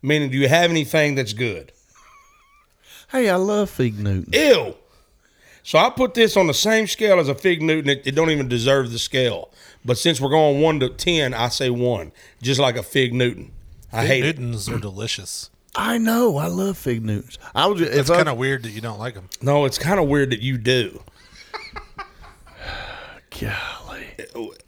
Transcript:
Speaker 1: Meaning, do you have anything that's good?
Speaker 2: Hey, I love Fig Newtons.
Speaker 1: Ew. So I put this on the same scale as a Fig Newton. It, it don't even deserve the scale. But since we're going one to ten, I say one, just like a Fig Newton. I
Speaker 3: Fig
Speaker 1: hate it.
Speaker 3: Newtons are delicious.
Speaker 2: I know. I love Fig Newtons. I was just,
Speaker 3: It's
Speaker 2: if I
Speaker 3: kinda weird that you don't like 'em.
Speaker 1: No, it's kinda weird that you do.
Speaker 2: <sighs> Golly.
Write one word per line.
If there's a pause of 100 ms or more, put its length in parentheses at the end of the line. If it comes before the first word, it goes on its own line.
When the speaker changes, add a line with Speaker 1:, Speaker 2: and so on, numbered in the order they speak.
Speaker 1:
Meaning,
do
you
have
anything
that's
good? (1400)
Speaker 2:
Hey,
I
love
Fig
Newtons.
Speaker 1:
Ew. (880)
So
I
put
this
on
the
same
scale
as
a
Fig
Newton.
It,
it
don't
even
deserve
the
scale. (340)
But
since
we're
going
one
to
ten,
I
say
one, (300)
just
like
a
Fig
Newton. (400)
I
Speaker 3:
Fig
Speaker 1:
hate
it.
Speaker 3:
Newtons
are
delicious. (260)
Speaker 2:
I
know.
I
love
Fig
Newtons. (160)
I
was
just,
Speaker 3:
It's
Speaker 2:
if
I
Speaker 3:
kinda
weird
that
you
don't
like
'em. (120)
Speaker 1:
No,
it's
kinda
weird
that
you
do. (960)
Speaker 2:
<sighs> (1400)
Golly. (600)